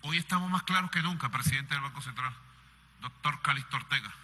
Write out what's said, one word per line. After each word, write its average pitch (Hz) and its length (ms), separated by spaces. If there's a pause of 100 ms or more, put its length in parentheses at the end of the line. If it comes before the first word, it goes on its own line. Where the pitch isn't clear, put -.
Hoy 156 160
estamos 180 320
más 180 140
claros 185 280
que 170 100
nunca, 160 280
presidente 131 440
del 143 100
Banco 139 180
Central, 127 320 (680)
doctor 143 400
Calixto 139 340
Ortega. 123 360 (120)